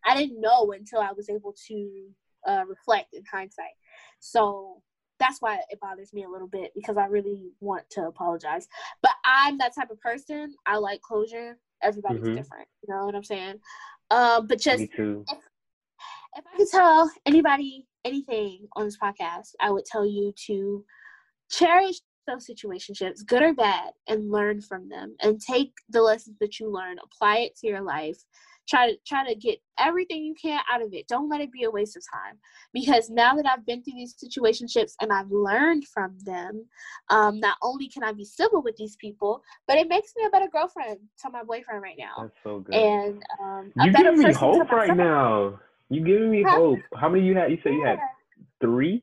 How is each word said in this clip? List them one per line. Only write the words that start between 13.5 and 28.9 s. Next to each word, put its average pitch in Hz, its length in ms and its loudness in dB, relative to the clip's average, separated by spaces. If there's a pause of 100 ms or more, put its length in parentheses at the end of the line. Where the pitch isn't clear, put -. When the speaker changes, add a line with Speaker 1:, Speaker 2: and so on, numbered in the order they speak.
Speaker 1:
Um, 233 340 4
but 240 140 -2
just 262 220 0
Speaker 2:
Me 214 140 -6
too. 104 360 -6
Speaker 1:
if, 302 80 -12 (1000)
if 302 60 -18 (100)
I 359 40 -10
could 392 120 4
tell 330 400 8 (160)
anybody 285 640 2 (180)
anything 214 680 -6
on 214 100 -4
this 208 120 -8
podcast, 190 640 -6
I 208 120 0
would 196 140 -2
tell 208 200 -4
you 202 260 -2 (140)
to 202 400 -6 (640)
cherish 359 440 4 (320)
those 254 200 -10
situationships, 202 800 -10
good 240 160 2
or 320 120 4
bad, 202 380 0 (160)
and 214 220 -4
learn 208 320 -2
from 190 260 -14
them, 196 360 -16
and 214 180 2
take 262 320 -2 (160)
the 226 120 2
lessons 220 380 0
that 208 200 -6
you 220 100 -8
learn, 185 340 -10
apply 208 340 0
it 233 200 -4
to 226 100 -8
your 196 140 -4
life. 156 360 -8 (520)
Try 262 220 4